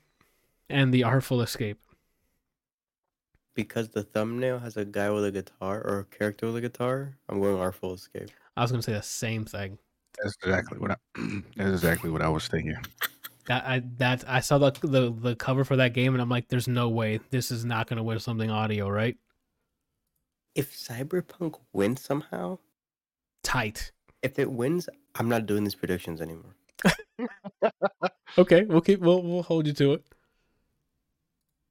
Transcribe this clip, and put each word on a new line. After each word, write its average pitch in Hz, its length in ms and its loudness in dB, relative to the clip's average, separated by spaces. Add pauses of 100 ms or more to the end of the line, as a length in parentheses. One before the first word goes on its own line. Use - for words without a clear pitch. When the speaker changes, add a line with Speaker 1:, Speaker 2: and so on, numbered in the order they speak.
(680)
Speaker 1:
and 135 240 4
The 127 120 6
Artful 127 360 2
Escape. 107 380 -4 (1800)
Speaker 2:
Because 110 340 -4
the 110 160 -4
thumbnail 120 560 -2
has 117 160 -10
a 104 80 -2
guy 101 260 -2
with 107 140 2
a 101 80 0
guitar 95 520 -6
or 101 160 -2
a 98 40 -10
character 107 420 -4
with 113 100 -2
a 117 40 -4
guitar, 127 560 -4 (120)
I'm 98 120 -2
going 98 180 2
Artful 92 360 -4
Escape. - 360 -14 (260)
Speaker 1:
I 120 60 0
was 117 80 2
gonna 123 120 -2
say 117 100 -2
the 104 100 -4
same 110 420 -6
thing. 101 340 -10 (440)
Speaker 3:
That's 101 200 -6
exactly 92 360 -2
what 98 140 -4
I, - 40 -6 (200)
<clears throat> 98 260 -6 (140)
that's 95 140 0
exactly 85 400 2
what 78 120 -2
I 80 60 2
was 78 180 0
thinking. 78 300 -4 (680)
Speaker 1:
That, 123 200 -2
I, 127 160 0 (140)
that, 127 320 2
I 127 120 0
saw 143 180 4
the, 139 120 6 (120)
the, 131 360 4
the 120 160 0
cover 135 300 0
for 131 120 2
that 127 180 4
game, 127 200 4
and 127 80 2
I'm 120 60 -2
like, 120 200 -2
"There's 123 200 0
no 120 220 2
way 110 300 0 (100)
this 123 200 -2
is 117 140 -4
not 113 240 -2
gonna 113 140 -2
win 113 180 -2
something 110 300 -2
audio, 107 400 0
right?" 110 260 0 (1400)
Speaker 2:
If 139 220 -2
Cyberpunk 156 800 -6 (140)
wins 104 300 0
somehow, 180 560 -6 (840)
Speaker 1:
Tight. - 480 -4 (320)
Speaker 2:
if - 160 -4
it 131 120 2
wins, 143 380 -2 (280)
I'm 113 120 0
not 117 180 2
doing 104 180 0
these 101 100 -2
predictions 87 460 -4
anymore. 82 340 -12 (300)
Speaker 1:
<laughs> - 840 -2 (680)
Okay, 180 240 8
we'll 180 180 4
keep, 196 200 4
we'll, 180 240 6
we'll 175 180 -2
hold 165 240 0
you 147 60 0
to 143 220 4
it. - 100 -4 (1700)